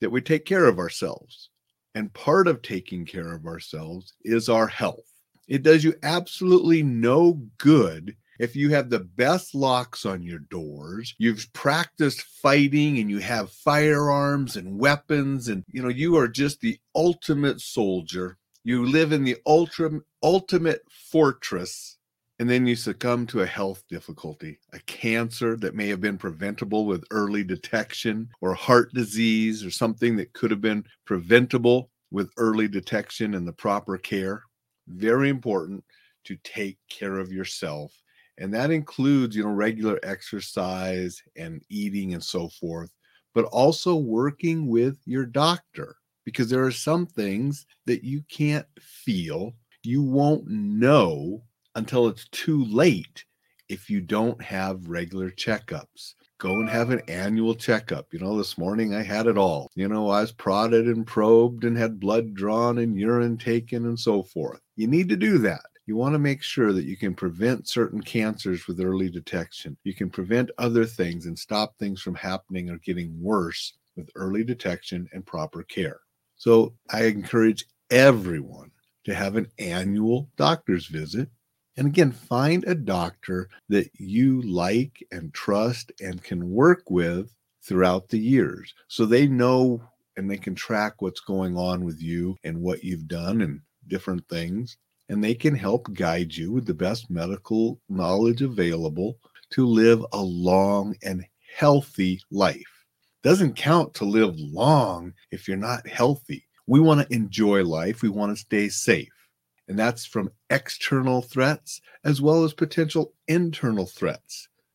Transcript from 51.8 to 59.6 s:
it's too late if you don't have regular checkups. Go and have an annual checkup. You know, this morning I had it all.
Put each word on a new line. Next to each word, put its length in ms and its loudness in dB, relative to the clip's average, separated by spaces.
it's 220 -6
too 360 0
late 600 0
if 220 -12
you 100 0
don't 400 -2
have 500 -6
regular 420 -6
checkups. 800 -8
Go 220 -4
and 100 -4
have 220 0
an 160 0
annual 480 -2
checkup. 580 -4
You 60 -10
know, 180 -4
this 220 -6
morning 340 -2
I 80 -4
had 240 -4
it 140 2
all. 340 0